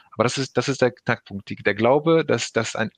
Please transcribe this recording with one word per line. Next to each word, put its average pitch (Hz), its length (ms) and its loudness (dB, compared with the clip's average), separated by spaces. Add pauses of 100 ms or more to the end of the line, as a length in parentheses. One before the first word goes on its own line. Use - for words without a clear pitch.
(120)
Aber 110 120 0
das 123 120 0
ist, 135 220 -4
das 123 100 -2
ist 135 140 0
der 123 80 4
Knackpunkt. - 580 -6
Die, 107 80 -8
der 104 180 -2
Glaube, 147 520 2
dass, 120 260 -2
dass - 240 -2
ein 113 220 -4